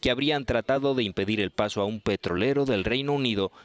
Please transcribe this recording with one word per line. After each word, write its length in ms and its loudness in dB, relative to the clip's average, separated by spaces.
que 120 0
habrían 320 2
tratado 500 0
de 80 2
impedir 380 0
el 100 0
paso 300 -2
a 40 4
un 160 -4
petrolero 640 0
del 200 0
Reino 280 -2
Unido 380 0